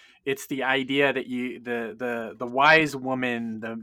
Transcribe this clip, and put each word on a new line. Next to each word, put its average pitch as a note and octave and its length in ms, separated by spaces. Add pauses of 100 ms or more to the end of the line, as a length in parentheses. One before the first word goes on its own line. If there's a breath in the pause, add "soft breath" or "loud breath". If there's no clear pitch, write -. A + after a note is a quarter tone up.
(240 soft breath)
it's C3+ 220
the C3+ 160
idea C3+ 500
that B2 140
you, B2 340
the, A#2 360
the, A#2 420
the B2 80
wise C#3+ 500
woman, B2 640
the, A2+ 220